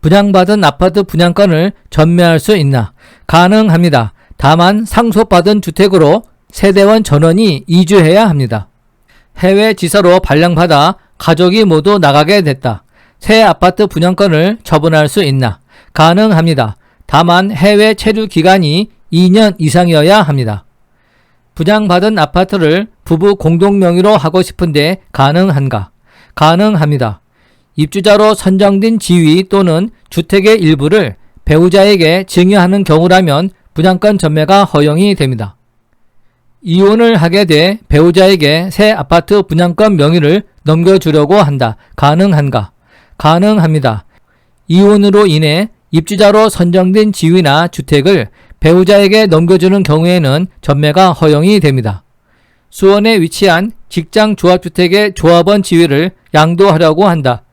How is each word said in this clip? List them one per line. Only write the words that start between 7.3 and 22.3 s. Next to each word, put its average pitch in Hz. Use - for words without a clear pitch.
이주해야 180
합니다. 120
해외 202
지사로 180
발령받아 160
가족이 180
모두 180
나가게 151
됐다. 131
새 220
아파트 185
분양권을 180
처분할 156
수 196
있나? 131
가능합니다. 165
다만 175
해외 208
체류 214
기간이 185
이 180
년 208
이상이어야 170
합니다. 127
분양받은 202
아파트를 180